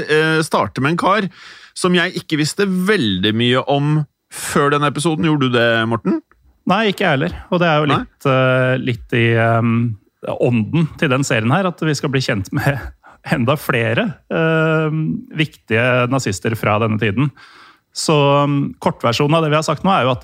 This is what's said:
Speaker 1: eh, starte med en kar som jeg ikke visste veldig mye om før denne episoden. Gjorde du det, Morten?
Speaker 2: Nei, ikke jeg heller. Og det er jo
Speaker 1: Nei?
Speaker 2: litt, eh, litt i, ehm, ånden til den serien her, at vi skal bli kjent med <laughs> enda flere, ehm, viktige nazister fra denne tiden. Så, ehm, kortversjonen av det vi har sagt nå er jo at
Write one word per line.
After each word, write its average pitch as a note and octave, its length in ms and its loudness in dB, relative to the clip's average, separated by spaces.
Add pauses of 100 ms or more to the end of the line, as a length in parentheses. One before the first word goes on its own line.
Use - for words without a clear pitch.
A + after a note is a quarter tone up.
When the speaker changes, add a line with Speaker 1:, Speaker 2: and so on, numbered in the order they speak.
Speaker 1:
eh, D#3 340 2
starte C#3+ 380 -2
med C#3+ 120 0
en F3 40 -2
kar F#3+ 320 0 (460)
som F3+ 200 0
jeg F3+ 200 0
ikke D#3+ 240 -6
visste D#3 280 0
veldig D3 680 0
mye B2 320 2
om D3 400 0 (240)
før - 400 -2
denne D3 200 0
episoden. D#3 340 -2
Gjorde D#3 160 2
du C3 100 2
det, A#2 380 2
Morten? F#3 320 -2 (460)
Speaker 2:
Nei, G3+ 260 2
ikke - 120 -8
jeg D3 140 2
heller. E3 140 -4 (180)
Og F3+ 80 0
det E3+ 100 2
er D3+ 120 2
jo D#3 60 0
Speaker 1:
Nei? C#3+ 120 2
Speaker 2:
litt, - 280 -8
eh, C3 520 2
litt B2 340 -6
i, A#2 220 2
ehm, A#2 600 2 (280)
ånden A#2+ 720 0
til E3 120 0
den C3 160 2
serien A#2 260 0
her, F#3 160 2
at E3+ 140 -6
vi D#3 140 0
skal C#3+ 160 -4
bli C3 100 0
kjent A2 320 -4
med - 260 -2 (260)
<laughs> - 220 -20
enda C#3+ 300 0
flere, C3 580 -2 (160)
ehm, D#3+ 880 0 (160)
viktige B2 760 0
nazister A2+ 480 -2
fra G#2+ 220 0
denne G#2+ 220 0
tiden. A#2 300 0 (600)
Så, - 220 0 (300)
ehm, C#3+ 340 -2
kortversjonen D3 560 0
av E3 80 2
det D3+ 80 0
vi D3+ 60 2
har D#3 80 0
sagt D3+ 180 -4
nå F#3 80 2
er D3+ 140 2
jo B2+ 80 2
at - 120 -6